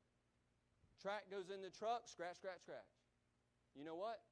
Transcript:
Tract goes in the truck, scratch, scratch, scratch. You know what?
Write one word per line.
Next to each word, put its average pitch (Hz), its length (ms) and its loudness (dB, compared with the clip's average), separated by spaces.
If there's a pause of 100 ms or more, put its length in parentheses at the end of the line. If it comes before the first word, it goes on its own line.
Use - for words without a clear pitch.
(1000)
Tract 196 320 2
goes 190 200 0
in 196 100 -2
the 190 100 -2
truck, 226 380 2
scratch, 175 280 -2
scratch, 185 260 -2
scratch. 117 260 -8 (880)
You 143 80 -4
know 165 120 0
what? 214 360 2